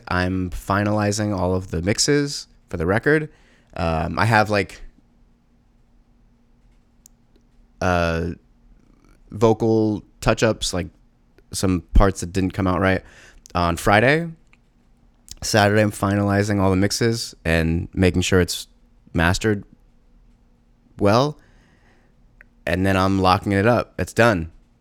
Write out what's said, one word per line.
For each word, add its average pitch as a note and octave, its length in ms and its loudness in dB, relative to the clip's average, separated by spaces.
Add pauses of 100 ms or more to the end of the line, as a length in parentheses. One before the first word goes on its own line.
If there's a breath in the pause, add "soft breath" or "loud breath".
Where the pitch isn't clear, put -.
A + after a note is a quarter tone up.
I'm F2+ 420 -2
finalizing G#2 880 -2
all F2+ 160 -2
of F#2 160 -6
the E2 140 -6
mixes C#3+ 640 -2 (220)
for F#2 80 -10
the E2 100 -2
record. D3+ 420 0 (480 soft breath)
Um, E2 400 -2
I E2+ 80 2
have, A2 240 4
like, G2+ 320 -2 (3000)
uh, E2+ 500 -2 (960)
vocal A2 760 0 (180)
touch-ups, A2 520 0
like, F2 140 -4 (640)
some F#2 300 -2 (120)
parts G2 280 4
that F2+ 120 -12
didn't F#2+ 180 0
come G2 140 -2
out F#2 140 0
right F#2 240 0 (500 loud breath)
on E2+ 240 0
Friday. C3+ 540 2 (1120)
Saturday, G#2 400 2
I'm F#2+ 80 0
finalizing G2+ 680 0
all F#2+ 120 2
the F#2+ 40 2
mixes A2+ 600 -2 (100)
and E2 480 0
making F2+ 300 2
sure F#2 180 2
it's - 260 -4 (460)
mastered F#2 500 0 (1300)
well. A#2+ 420 2 (1300 soft breath)
And F2+ 220 0
then F#2+ 100 0
I'm F#2+ 220 2
locking F#2 320 2
it G2 160 2
up. - 320 0
It's - 140 -6
done. G2+ 380 2 (300)